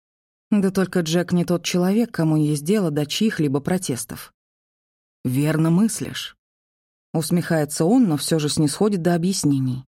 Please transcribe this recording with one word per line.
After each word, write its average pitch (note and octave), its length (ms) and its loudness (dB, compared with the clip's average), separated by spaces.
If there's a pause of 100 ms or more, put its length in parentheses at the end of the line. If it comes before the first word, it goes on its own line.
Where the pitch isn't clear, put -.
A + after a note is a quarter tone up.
(520)
Да G3 200 2
только F#3+ 280 0
Джек E3+ 320 0
не F3 140 2
тот E3+ 180 -2
человек, G3 480 0
кому D#3+ 240 0
есть D3+ 280 0
дело F#3 280 0
до D3 140 -2
чьих-либо D3 560 -2
протестов. - 720 -6 (920)
«Верно D#3 480 2
мыслишь», - 680 -2 (800)
усмехается D#3+ 680 0
он, A#3 220 4
но D3+ 100 2
все D#3+ 220 0
же D3 100 0
снисходит E3+ 520 0
до F3 140 2
объяснений. C#3 680 -2 (140)